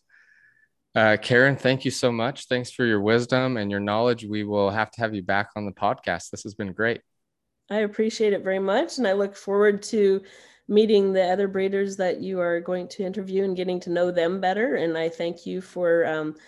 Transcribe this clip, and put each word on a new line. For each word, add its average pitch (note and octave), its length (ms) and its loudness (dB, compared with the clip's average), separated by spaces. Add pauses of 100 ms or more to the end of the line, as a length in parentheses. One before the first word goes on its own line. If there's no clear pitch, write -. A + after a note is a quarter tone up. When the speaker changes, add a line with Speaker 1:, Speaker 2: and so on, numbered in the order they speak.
(960)
Speaker 1:
uh, A2 260 6
Karen, C3 340 4
thank C3 300 0
you C3 60 0
so B2 200 0
much. A#2 360 -4
Thanks B2 240 -4
for B2+ 140 -2
your G#2+ 160 2
wisdom A#2+ 540 2
and G#2 140 -4
your G2+ 100 -2
knowledge. A2+ 460 0
We G#2 180 -4
will G2+ 280 0
have G#2+ 200 -2
to - 100 -8
have A2 120 -2
you G2+ 80 -4
back G2 340 -2
on G#2 100 -6
the G2 60 -8
podcast. G2+ 600 -4
This - 100 -14
has G#2 140 -12
been G2 180 -8
great. A2+ 280 -2 (680)
Speaker 2:
I G#3 120 -2
appreciate G#3+ 520 0
it F3 100 -2
very F#3+ 160 -2
much. G#3 380 0
And A#3+ 100 0
I F#3+ 60 2
look G3+ 220 -2
forward G3+ 480 2
to G3 400 2 (460)
meeting G3+ 440 6
the F#3+ 100 4
other F#3+ 240 2
breeders G3 480 -2
that F#3 240 -2
you F#3 220 -4
are F3 180 0
going F3+ 300 -4
to - 140 -8
interview F#3+ 420 -2
and F#3+ 100 -2
getting F3+ 240 -2
to F3+ 100 -8
know F3 220 2
them F3 300 0
better. G#3 340 0
And E3 220 -2
I D#3+ 100 -2
thank E3+ 380 -6
you F#3 160 -6
for, E3+ 440 0
um, D#3 300 -4 (120)